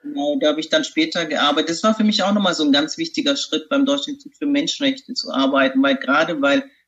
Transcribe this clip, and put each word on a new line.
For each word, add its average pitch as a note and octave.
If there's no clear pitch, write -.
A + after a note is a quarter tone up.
Genau, C#3+
da D3+
habe D3+
ich D#3
dann D#3
später D#3+
gearbeitet. D3+
Das E3
war A3
für A3
mich G#3
auch G3+
nochmal F#3+
so D#3
ein D3
ganz D3
wichtiger D3
Schritt, -
beim C#4
Deutschen C#4+
Institut -
für D4
Menschenrechte C#4+
zu -
arbeiten, C4
weil C#3
gerade D#3
weil, -